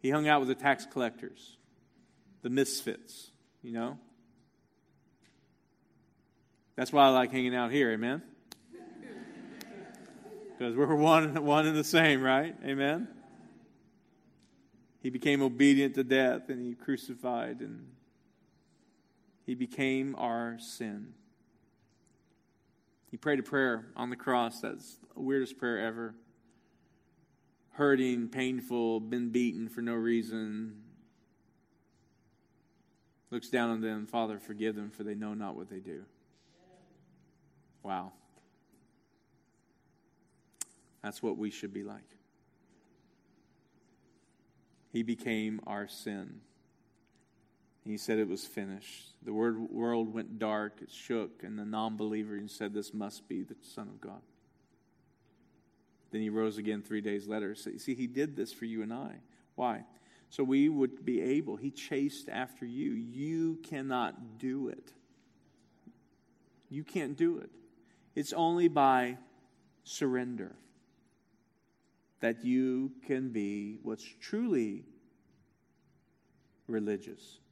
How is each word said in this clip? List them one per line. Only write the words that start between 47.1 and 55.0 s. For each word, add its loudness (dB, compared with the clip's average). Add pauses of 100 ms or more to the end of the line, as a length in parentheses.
He -6
said 0
it 2
was -4
finished. -12 (160)
The -8
word, 0
world -2
went -6
dark, -2
it -16
shook, -6
and -10
the -8
non-believer -4
said, -6
"This -6
must -8
be -6
the -12
Son -14
of -18
God." -16 (1900)